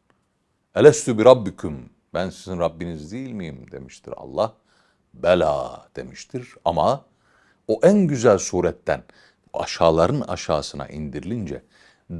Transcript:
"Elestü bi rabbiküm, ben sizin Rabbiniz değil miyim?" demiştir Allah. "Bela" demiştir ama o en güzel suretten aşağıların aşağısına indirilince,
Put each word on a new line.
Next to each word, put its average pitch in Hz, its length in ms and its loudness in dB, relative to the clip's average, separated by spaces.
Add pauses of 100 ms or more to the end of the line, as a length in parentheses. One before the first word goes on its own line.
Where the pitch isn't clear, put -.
(760)
"Elestü 127 420 4
bi 107 80 4
rabbiküm, 95 640 2 (240)
ben 90 160 -4
sizin 92 300 -10
Rabbiniz 82 520 -6
değil 127 200 -12
miyim?" 69 400 -12
demiştir 65 460 -18
Allah. 76 360 -4 (600)
"Bela" 76 840 0
demiştir - 600 -14 (100)
ama 90 400 0 (640)
o 110 160 0
en 190 240 6
güzel 117 300 4
suretten 85 680 -4 (500)
aşağıların 85 680 2
aşağısına 76 680 -6
indirilince, 76 760 -10 (560)